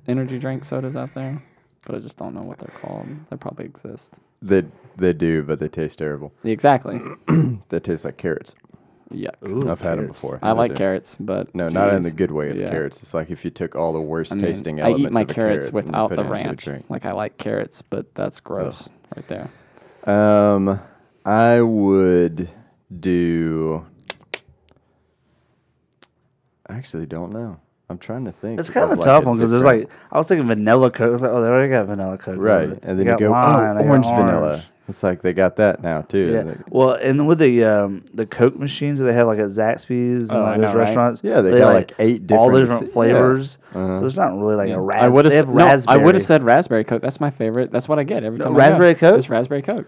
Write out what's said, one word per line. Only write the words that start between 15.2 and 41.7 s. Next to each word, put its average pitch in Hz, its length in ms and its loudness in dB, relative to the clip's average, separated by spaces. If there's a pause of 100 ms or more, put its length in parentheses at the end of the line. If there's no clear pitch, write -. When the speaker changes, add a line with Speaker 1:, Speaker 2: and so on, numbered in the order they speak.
Speaker 2:
of - 60 -8
a - 40 -8
Speaker 1:
carrots 107 360 -2
Speaker 2:
carrot 104 160 -6
and 82 60 -12
Speaker 1:
without 104 180 -2
Speaker 2:
put 92 60 -6
Speaker 1:
the - 60 -2
Speaker 2:
it - 40 -4
into - 80 -8 (120)
a - 20 -6
Speaker 1:
ranch. - 180 -10
Speaker 2:
drink. 69 240 -12
Speaker 1:
Like, - 160 -10
I 95 60 -8
like 101 260 -10
carrots, - 440 -8
but - 340 -12
that's - 240 -8
gross - 480 -10
Speaker 2:
Ugh. - 40 -20 (260)
Speaker 1:
right - 100 -20
there. - 840 -10
Speaker 2:
Um, 101 680 4 (460)
I 117 360 4
would 92 880 2 (480)
do, 82 880 -2 (2750)
I 104 60 -14
actually 82 300 -12
don't 87 280 -12
know. 110 240 -12 (320)
I'm 90 80 -12
trying 123 280 -12
to 180 60 -12
think 113 280 -10
Speaker 3:
It's 165 100 -8
kind - 160 0
of 427 60 -2
Speaker 2:
of, - 60 -2
Speaker 3:
a 170 40 -2
Speaker 2:
like, 160 40 0
Speaker 3:
tough 143 200 6
Speaker 2:
a - 20 0
Speaker 3:
one 120 120 0
'cause 113 120 2
there's, 123 120 2
Speaker 2:
different 123 260 4
Speaker 3:
like, - 80 -20 (140)
I - 60 0
was 160 100 0
thinking 151 200 0
vanilla 113 440 4
Coke. 117 180 0
I - 20 2
was 120 100 -2
like, 127 100 0
"Oh, 120 100 0
they 113 80 0
already 131 200 2
got 113 180 0
vanilla 98 300 -6
Coke." 92 220 -10
Speaker 2:
Right. 95 280 2 (140)
Speaker 3:
They 87 80 -12
Speaker 2:
And 92 80 -2
then 95 80 2
you 117 60 2
Speaker 3:
got 113 80 2
Speaker 2:
go, 107 120 2
Speaker 3:
lime, 123 140 4
Speaker 2:
"Oh, 110 320 2
Speaker 3:
they - 60 2
got 147 60 2
Speaker 2:
orange 131 160 6
Speaker 3:
orange. 117 200 2
Speaker 2:
vanilla." 80 380 -2 (240)
It's - 160 -14
like 90 180 -2
they 90 100 -2
got 92 260 0
that 104 240 2
now, 82 200 -4
too. 87 320 0
Speaker 3:
Yeah. 110 60 0
Speaker 2:
And 82 100 -6
they - 60 -10 (140)
Speaker 3:
Well, 131 240 4
and 135 340 0
with 160 120 4
the, 123 240 4
um, 101 400 0 (100)
the 113 120 -6
Coke 123 340 0
machines 143 400 -4
that 131 60 0
they 120 80 2
have, 120 140 4
like, 107 120 0
at 104 100 0
Zaxby's 120 800 -2
and, 120 100 -2
Speaker 1:
Oh, - 20 0
Speaker 3:
like, 107 120 0
Speaker 1:
I 104 40 -2
Speaker 3:
those 107 40 2
Speaker 1:
know, 107 60 2
right? 104 80 0 (100)
Speaker 3:
restaurants, 117 380 0
Speaker 2:
Yeah, 196 180 0
they 95 100 4
Speaker 3:
they, 120 80 6
Speaker 2:
got, 113 140 4